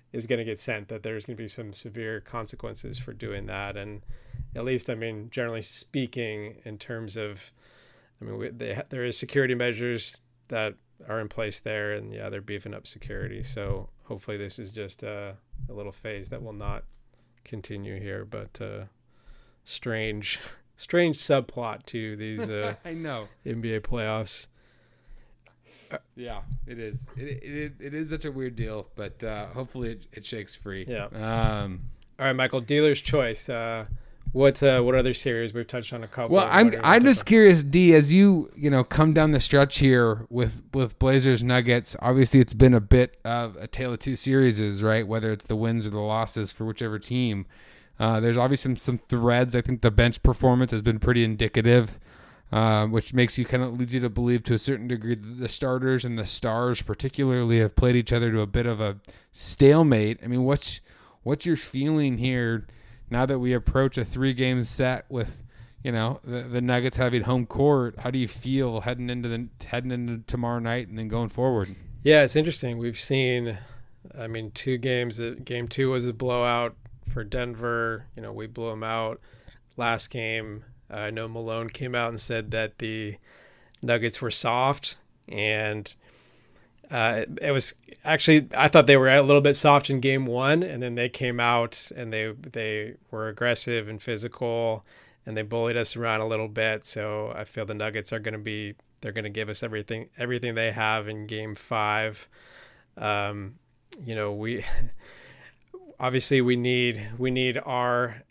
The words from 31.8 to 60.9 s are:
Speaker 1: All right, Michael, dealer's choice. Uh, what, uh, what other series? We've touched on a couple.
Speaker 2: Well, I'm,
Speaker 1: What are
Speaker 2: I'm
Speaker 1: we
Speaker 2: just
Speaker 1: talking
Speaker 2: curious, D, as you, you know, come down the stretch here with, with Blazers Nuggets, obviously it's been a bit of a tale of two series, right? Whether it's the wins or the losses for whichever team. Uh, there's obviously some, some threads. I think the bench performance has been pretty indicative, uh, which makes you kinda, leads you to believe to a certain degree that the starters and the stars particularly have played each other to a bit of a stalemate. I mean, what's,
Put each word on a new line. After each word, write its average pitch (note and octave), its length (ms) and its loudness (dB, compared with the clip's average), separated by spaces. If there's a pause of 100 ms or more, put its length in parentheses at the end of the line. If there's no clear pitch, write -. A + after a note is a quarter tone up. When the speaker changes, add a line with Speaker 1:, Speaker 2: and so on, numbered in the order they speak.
Speaker 1:
All C3+ 80 -2
right, C3 100 0
Michael, C3 240 0
dealer's D3 400 4
choice. B2+ 480 -2
Uh, A#2 380 -6 (460)
what, C3+ 300 4
uh, C3 180 6
what B2 140 4
other B2+ 180 4
series? A#2 400 -4
We've A#2 140 -6
touched A#2+ 260 -10
on A#2 120 -10
a - 20 -14
couple. B2+ 300 0
Speaker 2:
Well, G3 120 4
I'm, A3 180 8
Speaker 1:
What A3+ 100 4
are - 80 -2
Speaker 2:
I'm G#3 180 8
Speaker 1:
we C4+ 60 8
Speaker 2:
just B3 140 6
Speaker 1:
talking - 80 -8
Speaker 2:
curious, G3 340 10
D, E3+ 300 8
as D3+ 180 8
you, F#3+ 420 8
you D3 160 0
know, C3 140 4
come D#3 280 4
down D#3 200 6
the C3+ 80 4
stretch C#3 380 4
here A#2+ 520 4
with, A#2 320 -2 (100)
with C3 280 0
Blazers C3 420 6
Nuggets, A#2+ 560 2
obviously C3 400 6
it's B2 140 6
been B2 220 10
a A#2 60 6
bit B2 440 6
of A#2 320 -4
a G2 100 -12
tale B2+ 260 -6
of A#2 60 -6
two C3+ 160 -4
series, A2 680 2
right? A2 200 2
Whether A2 280 -2
it's G#2 140 -8
the A2+ 100 -2
wins A2+ 280 0
or G#2+ 60 -6
the G#2 80 -6
losses G#2+ 540 -4
for - 120 -8
whichever A2 360 -6
team. A#2 460 -2 (520)
Uh, A2 220 2
there's A#2 160 2
obviously C3 340 2
some, B2 60 0
some B2 220 -4 (100)
threads. A#2+ 480 2
I A#2 60 0
think B2+ 200 -2
the A#2+ 80 6
bench A#2 320 4
performance B2+ 480 6
has A2 120 -2
been A2 180 2
pretty A#2+ 240 4
indicative, A2+ 760 4 (540)
uh, A2 340 4
which A2 260 -2
makes B2 240 4
you B2 80 0
kinda, B2+ 220 0
leads A#2+ 260 -4
you B2+ 80 0
to A#2+ 80 0
believe A#2+ 360 0
to B2 100 2
a A2 60 2
certain B2 260 -4
degree A#2 300 -2
that A2 240 -12
the A#2+ 80 -4
starters B2+ 560 0
and A#2+ 120 -4
the G#2+ 80 -4
stars A#2 580 -2
particularly B2 760 2
have A2 160 4
played B2 220 6
each A#2 160 2
other A#2 180 2
to G#2+ 120 2
a G#2 40 0
bit A#2 200 0
of A2+ 140 -2
a G2+ 160 -2 (360)
stalemate. C#3 880 6
I - 60 -8
mean, B2 160 0
what's, - 360 -2 (440)